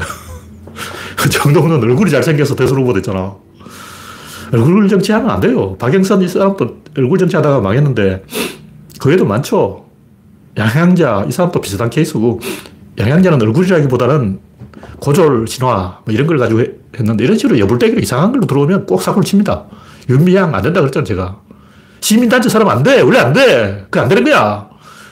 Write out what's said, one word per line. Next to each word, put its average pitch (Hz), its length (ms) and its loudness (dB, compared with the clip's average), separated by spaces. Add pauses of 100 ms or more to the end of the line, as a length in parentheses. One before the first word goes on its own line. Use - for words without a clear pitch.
(680)
<laughs> - 640 -6
정동영은 151 520 2
얼굴이 147 280 2
잘생겨서 139 440 0
대선 131 220 0
후보 123 160 0
됐잖아. 95 420 -4 (1160)
얼굴 170 380 2
정치하면 214 400 0
안 95 100 -2
돼요. 107 380 -2
박영선 160 460 0
이 87 40 -2
사람도 196 500 -2 (200)
얼굴 139 220 0
정치하다가 151 420 2
망했는데 104 640 0 (760)
그 135 100 0
외에도 185 160 2
많죠. 120 600 -2 (720)
양향자 127 720 2
이 - 20 -4
사람도 170 300 -2
비슷한 107 280 -4
케이스고, 120 500 -2 (580)
양향자는 151 440 2
얼굴이라기보다는 127 960 0 (600)
고졸 143 480 2
신화 107 560 -4
뭐 110 100 -4
이런 131 140 0
걸 170 100 0
가지고 113 240 0
해-, - 100 -2 (260)
했는데 104 260 -2
이런 190 140 2
식으로 202 220 0
여불대기로 123 420 2
이상한 165 320 0
걸로 240 120 0
들어오면 143 420 0
꼭 - 140 0
사고를 190 240 0
칩니다. 196 400 0 (440)
윤미향 175 440 2
안 95 80 -2
된다 165 200 0
그랬잖아, 139 240 -2
제가. 92 340 -6 (640)
시민단체 240 480 2
사람 214 180 2
안 127 160 0
돼. 247 180 4
원래 214 180 4
안 123 120 2
돼. 123 580 2
그게 180 120 -2
안 120 80 -2
되는 233 160 2
거야. 110 420 0 (440)